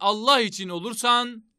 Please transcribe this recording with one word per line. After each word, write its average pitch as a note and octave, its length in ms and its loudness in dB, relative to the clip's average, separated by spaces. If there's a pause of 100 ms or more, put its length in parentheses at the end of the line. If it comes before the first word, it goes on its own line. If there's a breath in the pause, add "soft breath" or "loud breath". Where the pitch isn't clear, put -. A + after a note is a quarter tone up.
Allah A3 400 2
için F#3+ 280 -4
olursan, A#3 760 -2 (140)